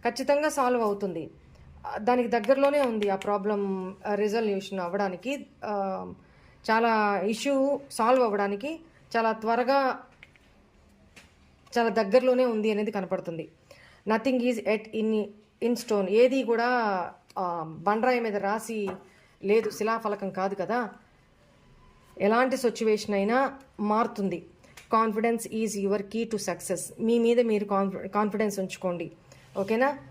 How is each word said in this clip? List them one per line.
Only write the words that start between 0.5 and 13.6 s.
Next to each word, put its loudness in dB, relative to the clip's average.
అవుతుంది. -4
ఆ, -8
దానికి 2
దగ్గరలోనే 4
ఉంది 0
ఆ 2
ప్రాబ్లం, -2
ఆ, -2
రిజల్యూషన్ -2
అవ్వడానికి. -4
ఆ, -4
చాలా 4
ఇష్యూ 0
సాల్వ్ 4
అవ్వడానికి -2
చాలా 2
త్వరగా, 2
చాలా 4
దగ్గరలోనే 4
ఉంది 0
అనేది -2
కనపడుతుంది. -6